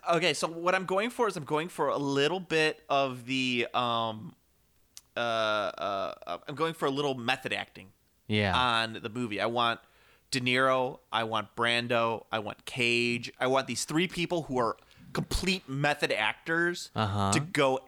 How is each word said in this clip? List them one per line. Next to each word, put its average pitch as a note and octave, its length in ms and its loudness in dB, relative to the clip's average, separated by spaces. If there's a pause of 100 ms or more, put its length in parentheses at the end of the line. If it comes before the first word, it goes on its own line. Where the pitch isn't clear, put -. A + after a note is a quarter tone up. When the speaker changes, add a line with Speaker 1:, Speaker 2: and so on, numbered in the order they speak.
(120)
Speaker 1:
okay, E3 220 2
so E3+ 140 -4
what E3+ 260 0
I'm F#3+ 100 0
going F#3+ 260 0
for A#3+ 180 0
is F3+ 80 -4
I'm D#3 80 -6
going D3+ 240 -2
for D#3+ 200 -2
a A2 100 0
little C#3+ 420 2
bit D#3 500 0
of C3+ 340 0
the, B2+ 480 0
um, A2+ 640 -2 (840)
uh, - 40 -2
uh, G#2+ 960 -2 (120)
uh, F2 200 -6
I'm D3 100 -10
going D#3+ 180 0
for - 120 -6
a C#3 40 2
little C#3 240 0
method B2 400 -2
acting F#2+ 340 -8 (400)
Speaker 2:
Yeah. G#2 280 2
Speaker 1:
on A2+ 460 2
the A#2 60 -6
movie. G#2+ 320 -4
I G2+ 60 2
want A#2 340 2 (500)
De C3 100 0
Niro, C3 580 2 (120)
I A2+ 140 0
want A2 320 -4
Brando, A#2 720 2
I A2+ 100 -2
want - 260 -10
Cage. A#2+ 760 0
I C3+ 60 0
want C3 200 2
these B2 180 -4
three E3 240 2
people E3+ 340 -2
who C3 160 -2
are A2+ 180 2 (360)
complete - 560 -2
method D3 420 0
actors E3 840 -2
Speaker 2:
Uh-huh. G2+ 360 0
Speaker 1:
to D3+ 80 4
go C#3+ 480 0